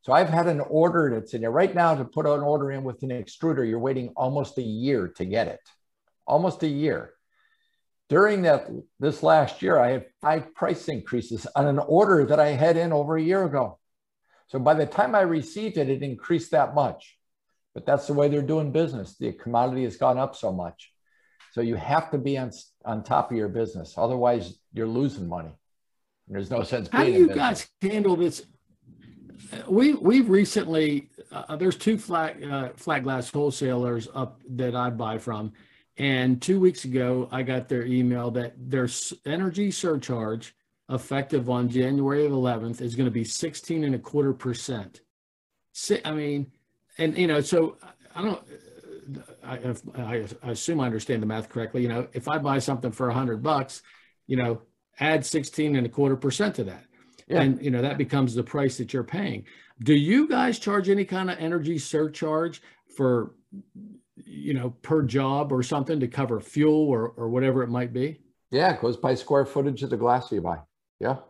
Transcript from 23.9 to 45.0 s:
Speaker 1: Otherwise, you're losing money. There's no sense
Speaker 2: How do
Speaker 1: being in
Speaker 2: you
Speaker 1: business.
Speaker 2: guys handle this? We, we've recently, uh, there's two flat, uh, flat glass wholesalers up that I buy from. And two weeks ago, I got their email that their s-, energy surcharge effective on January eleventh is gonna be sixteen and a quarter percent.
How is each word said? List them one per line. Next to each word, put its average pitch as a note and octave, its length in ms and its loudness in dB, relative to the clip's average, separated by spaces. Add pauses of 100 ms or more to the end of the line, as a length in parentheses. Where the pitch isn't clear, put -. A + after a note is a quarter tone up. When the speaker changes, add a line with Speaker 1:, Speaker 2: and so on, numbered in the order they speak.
Speaker 1:
Otherwise, A#2+ 640 0 (120)
you're A2+ 140 -4
losing A2+ 420 -4
money. E2 280 -10 (720)
There's G2 240 -8
no A#2 100 0
sense A#2 300 -4
Speaker 2:
How B3 80 2
do - 60 4
Speaker 1:
being F#4+ 100 2
in F#4 60 8
Speaker 2:
you E4 80 10
Speaker 1:
business. C4+ 380 -2 (140)
Speaker 2:
guys G3 100 0
handle G3+ 240 2
this? - 300 -2 (1200)
We, C4 280 6
we've A#3 340 6
recently, D#3+ 800 2 (220)
uh, D3+ 240 -10
there's F3+ 200 2
two A3 220 2
flat, D#3+ 460 -4
uh, C#3 320 -4
flat C#3+ 280 -2
glass C3 280 -4
wholesalers B2+ 840 -2
up C3 260 -6 (120)
that B2 240 -2
I B2 160 0
buy A2 260 -4
from. G#2+ 360 -6 (440)
And B2+ 440 2
two F#3+ 180 2
weeks F#3 260 4
ago, B2+ 460 0
I C3 120 -4
got B2+ 260 -4
their B2 160 -2
email B2 460 2
that A#2+ 260 -4
their B2+ 280 -2
s-, - 280 -6 (120)
energy F#3 460 -2
surcharge A#2+ 840 -4 (360)
effective C3+ 600 -2
on B2 200 0
January C#3 560 2
eleventh B2 560 -2
is A#2 140 -6
gonna B2+ 160 0
be A2+ 120 -2
sixteen D#3 600 -6
and C3+ 100 0
a - 40 -6
quarter C#3 340 0
percent. A#2+ 680 -8 (680)